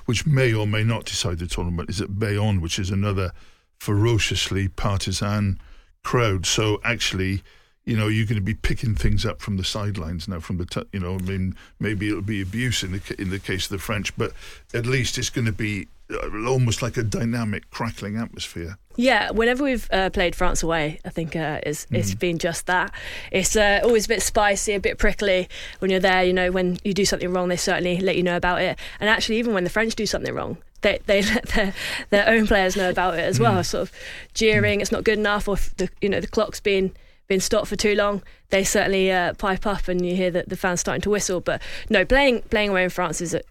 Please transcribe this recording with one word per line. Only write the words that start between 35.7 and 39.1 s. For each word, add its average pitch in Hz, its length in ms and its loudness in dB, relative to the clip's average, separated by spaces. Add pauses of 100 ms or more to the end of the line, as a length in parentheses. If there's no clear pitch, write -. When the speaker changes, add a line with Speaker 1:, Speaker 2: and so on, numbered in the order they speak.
Speaker 2:
the, 185 120 -2 (120)
you 202 80 2
know, 180 100 0
the - 80 -4
clock's - 320 -2
been, 190 320 2 (360)
been 190 120 2
stopped 208 280 0
for 208 80 -6
too 208 200 2
long, 202 260 0 (280)
they 196 160 4
certainly, 190 460 2